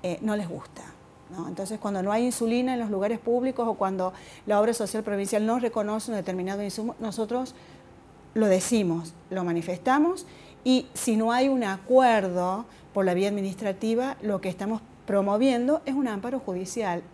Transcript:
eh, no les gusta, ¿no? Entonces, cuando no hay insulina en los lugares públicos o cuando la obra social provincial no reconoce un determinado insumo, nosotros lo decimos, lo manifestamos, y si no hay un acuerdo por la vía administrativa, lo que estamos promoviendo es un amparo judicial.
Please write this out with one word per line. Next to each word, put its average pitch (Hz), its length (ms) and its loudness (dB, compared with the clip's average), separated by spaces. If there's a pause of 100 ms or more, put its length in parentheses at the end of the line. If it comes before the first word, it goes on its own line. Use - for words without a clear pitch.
eh, 175 180 -4
no 214 140 -2
les 190 140 -4
gusta, - 320 -14 (480)
¿no? 170 180 -10
Entonces, 196 320 -8
cuando 202 220 -2
no 196 100 0
hay 226 140 2
insulina 247 480 0
en 247 60 -4
los 226 100 -4
lugares 208 300 0
públicos 240 480 0
o 220 80 0
cuando 185 380 -2 (340)
la 208 120 4
obra 226 140 4
social 220 300 -2
provincial 208 420 0
no 233 140 2
reconoce 220 500 -2
un 220 80 -4
determinado 185 460 -4
insumo, 214 360 -6
nosotros 226 540 -4 (800)
lo 220 140 4
decimos, 185 680 2 (160)
lo 185 140 -2
manifestamos, 185 840 2 (380)
y 254 320 4
si 226 220 0
no 220 140 2
hay 254 180 4
un 262 140 2
acuerdo 196 1000 4 (300)
por 196 100 2
la 180 80 4
vía 190 160 2
administrativa, 208 920 -2
lo 202 180 -2
que 190 80 -4
estamos 202 320 -4 (240)
promoviendo 240 800 2
es 277 80 -2
un 269 140 0
amparo 226 320 -4
judicial. 185 640 -4 (100)